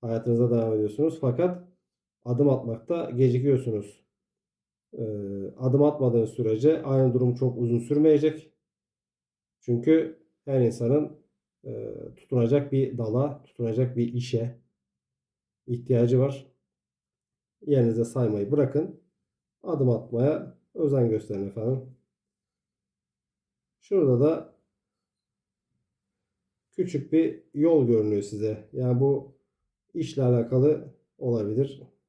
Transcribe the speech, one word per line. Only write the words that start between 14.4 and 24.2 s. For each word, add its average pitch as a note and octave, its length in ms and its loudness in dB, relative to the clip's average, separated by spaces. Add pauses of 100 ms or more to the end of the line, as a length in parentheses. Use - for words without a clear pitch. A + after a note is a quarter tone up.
ihtiyacı A#2+ 520 2
var. C#3 280 -2 (1160)
Yerinizde A#2 400 2
saymayı G#2+ 460 -2
bırakın. D3+ 520 -2 (600)
Adım C#3+ 260 0
atmaya A#2+ 680 -2 (160)
özen C3+ 360 0
gösterin G2+ 380 -4
efendim. A2+ 340 -6 (2000)
Şurada C#3+ 400 2